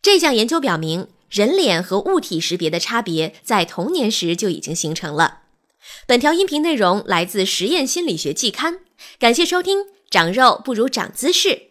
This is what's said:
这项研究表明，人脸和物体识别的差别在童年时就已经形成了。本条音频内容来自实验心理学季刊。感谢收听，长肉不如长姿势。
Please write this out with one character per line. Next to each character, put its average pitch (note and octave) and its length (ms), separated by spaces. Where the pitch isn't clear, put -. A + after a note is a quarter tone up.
这 G4 180
项 D4 160
研 A3 120
究 E4 120
表 G#3 180
明， D#3+ 300
人 A#3+ 260
脸 F#3+ 240
和 F#3 180
物 F4+ 200
体 E3 200
识 F3 160
别 E3 140
的 E3+ 100
差 A#3+ 220
别 D#3+ 320
在 G3+ 220
童 G#3 260
年 B3+ 200
时 E3+ 240
就 F#3+ 140
已 E3 100
经 D#3 160
形 D#3 180
成 D3+ 220
了。 D#3+ 240
本 B3 140
条 D4 140
音 F#4+ 120
频 D4+ 160
内 D#4+ 140
容 G3 320
来 F3 180
自 F#3+ 200
实 F#3+ 220
验 C#4+ 200
心 F4 180
理 G3+ 100
学 D3+ 160
季 A3+ 200
刊。 E4+ 300
感 A#3+ 160
谢 E4 120
收 F4+ 180
听， G4 220
长 E3+ 220
肉 B3 320
不 C4 100
如 A3 160
长 - 220
姿 D4 200
势。 - 400